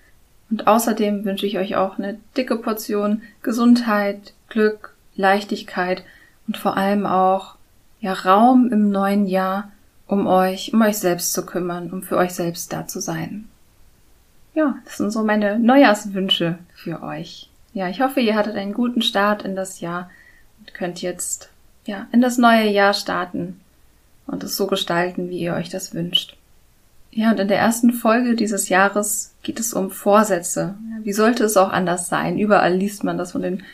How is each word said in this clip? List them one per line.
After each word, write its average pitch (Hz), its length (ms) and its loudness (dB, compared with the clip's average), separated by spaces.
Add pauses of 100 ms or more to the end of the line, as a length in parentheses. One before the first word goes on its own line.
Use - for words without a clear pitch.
(500)
Und 214 180 -2
außerdem 208 560 2
wünsche 196 220 -4
ich 202 120 -4
euch 190 200 -2
auch 190 200 -2
eine 202 220 -8 (160)
dicke 254 220 -2
Portion 214 640 -4 (220)
Gesundheit, 220 880 2 (160)
Glück, 214 420 0 (260)
Leichtigkeit 190 880 0 (420)
und 214 120 -6
vor - 180 -2
allem 196 300 0
auch, 190 500 0 (460)
ja, 190 100 -4
Raum 226 580 6
im 208 200 2
neuen 196 380 0
Jahr, 190 440 -2 (360)
um 202 200 0
euch, 185 460 0
um 220 80 4
euch 208 160 2
selbst 175 340 -2
zu 180 140 -4
kümmern, 175 460 -6
um 185 120 -8
für 185 140 -4
euch 180 160 0
selbst 170 400 -6
da 160 120 -8
zu - 140 -10
sein. 175 480 -8 (1080)
Ja, 294 280 0
das - 140 -18
sind 202 140 -2
so 220 120 -2
meine 208 340 0
Neujahrswünsche 208 1000 4 (160)
für - 280 -10
euch. - 480 -12 (240)
Ja, 190 140 -4
ich 185 140 -4
hoffe, 269 180 0
ihr 214 160 2
hattet 214 220 0
einen 202 160 -6
guten 240 280 -2
Start 208 420 0
in 190 120 -6
das 190 240 -8
Jahr 175 300 -8 (500)
und - 140 -20
könnt 175 280 -8
jetzt, - 480 -8 (360)
ja, 202 260 -10
in 233 80 4
das 247 180 2
neue 226 300 4
Jahr 202 260 4
starten 180 680 -6 (680)
und 185 160 -8
es 208 140 -8
so 196 100 -2
gestalten, 180 600 -4
wie 180 100 -8
ihr 170 140 -4
euch 170 160 -6
das - 240 -12
wünscht. - 420 -4 (760)
Ja, 226 200 2
und 196 80 2
in 196 80 0
der 196 120 2
ersten 233 340 2
Folge 233 420 2
dieses 208 320 -2
Jahres 202 640 0 (100)
geht - 180 -6
es - 120 -6
um 190 180 -2
Vorsätze. 196 840 2 (160)
Ja, 220 140 -10
wie 202 80 -2
sollte 220 320 2
es 214 100 2
auch 190 160 4
anders 180 380 -2
sein? 156 280 -2
Überall 196 380 4
liest 202 300 -4
man 175 120 -2
das 175 140 -6
von 185 120 -6
den 185 200 -6 (100)